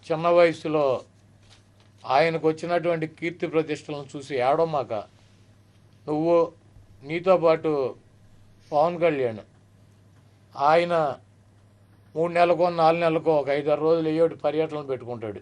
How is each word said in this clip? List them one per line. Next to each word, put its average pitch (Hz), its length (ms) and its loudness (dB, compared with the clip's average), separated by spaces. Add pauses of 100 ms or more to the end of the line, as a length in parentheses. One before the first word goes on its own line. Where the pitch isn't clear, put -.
చిన్న 160 200 -2 (100)
వయసులో 160 480 2 (1300)
ఆయనకు 160 360 0
వచ్చినటువంటి 165 540 -4 (120)
కీర్తి 170 360 -8
ప్రతిష్టలను 147 600 -6
చూసి 143 200 -12 (140)
ఏడవమాక. 147 460 -2 (1120)
నువ్వు, 156 280 0 (720)
నీతో 175 260 2 (100)
పాటు 160 260 2 (1000)
పవన్ 160 320 2
కళ్యాణ్, 127 400 -2 (1300)
ఆయన 175 240 4 (1200)
మూడు 165 220 -2
నెలలకో, 175 280 4 (160)
నాలుగు 165 240 4
నెలలకో 160 260 0 (100)
ఒక 131 80 -4 (100)
ఐదారు 147 280 0
రోజులు 160 240 2
ఏయోటి 160 240 0 (100)
పర్యటనలు 151 460 -4
పెట్టుకుంటాడు. 113 500 -8